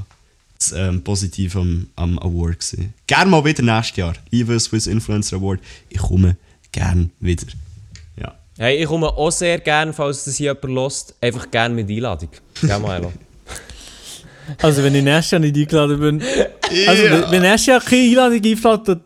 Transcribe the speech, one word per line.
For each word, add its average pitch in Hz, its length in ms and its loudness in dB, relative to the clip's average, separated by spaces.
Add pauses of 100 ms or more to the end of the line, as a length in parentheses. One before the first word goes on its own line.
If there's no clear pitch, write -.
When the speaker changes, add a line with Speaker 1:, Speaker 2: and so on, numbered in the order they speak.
(580)
Speaker 1:
das, - 140 -4
ähm, 90 300 -2
Positive 95 560 -4
am, 90 380 -2
am 87 220 -2
Award 85 420 -2
gewesen. - 320 -8 (140)
Gern 170 240 4
mal 156 140 4
wieder 151 180 0
nächstes 113 340 0
Jahr. 87 180 -4 (160)
Liebe 117 300 0
Swiss 110 260 -4
Influencer 107 520 -2
Award, 98 220 -4 (280)
ich 92 100 -6
komme 90 380 2 (360)
gern 90 380 0 (100)
wieder. 90 260 -4 (760)
Ja. - 140 -14 (240)
Speaker 2:
Hey, 135 240 0
ich 160 40 -2
komme 156 220 -2
auch 151 220 -2
sehr 170 300 -2
gern, 156 340 -2
falls 143 300 -4
das 139 120 -8
hier 139 240 -4
jemand 131 200 -6
hört, - 400 -8
einfach 120 300 -4
gern 120 260 -2
mit 107 120 -4
Einladung. 104 420 -6 (320)
Ja, 104 160 2
Milo. 90 400 -6
Speaker 1:
<laughs> - 40 -20 (1400)
Speaker 3:
Also, 143 200 2
wenn 139 120 4
ich 139 100 4
nächstes 156 280 2
Jahr 175 80 2
nicht 147 160 2
eingeladen 147 440 2
bin, 151 200 0
Speaker 1:
Ja. 202 680 0
Speaker 3:
also, 185 140 6
wenn, 170 260 4
wenn 180 120 4
nächstes 208 240 4
Jahr 254 140 6
keine 254 220 4
Einladung 240 420 4
einfällt, 220 440 2
dann, 175 180 0